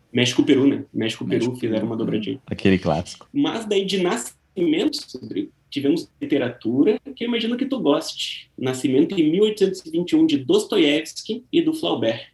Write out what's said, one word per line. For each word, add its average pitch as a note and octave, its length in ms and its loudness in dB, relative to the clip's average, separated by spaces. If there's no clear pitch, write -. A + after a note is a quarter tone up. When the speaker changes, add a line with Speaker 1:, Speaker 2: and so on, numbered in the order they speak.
Speaker 1:
México, B2 300 2
Peru, C#3 240 4
né? A2 260 2
México, A2+ 320 -4
Peru A#2+ 220 0
Speaker 2:
México, B2 100 -4
Speaker 1:
fizeram A2 240 -2
Speaker 2:
Peru. G#2+ 60 -2
Speaker 1:
uma A2+ 100 -6
dobradinha. G#2+ 500 -4
Speaker 3:
Aquele F#2+ 320 2
clássico. - 540 -4
Speaker 1:
Mas D#3+ 340 -2
daí G3 180 0
de F#3 180 -2
nascimento, F3+ 960 -2
Rodrigo, A2 300 -8
tivemos C#3+ 360 0
literatura, C#3 800 0
que A#3 80 -6
eu A#3 40 -2
imagino A#3 280 -2
que C4 100 -4
tu B3+ 140 -4
goste. - 800 -2
Nascimento C3+ 600 2
em D#3 120 4
mil F#3+ 140 4
oitocentos F#3+ 400 0
e D#3+ 60 -18
vinte E3+ 220 -2
e D#3 40 4
um D#3+ 100 6
de C#3+ 120 2
Dostoiévski E3 1120 0
e E3 100 4
do D#3 120 0
Flaubert. A#2+ 460 -2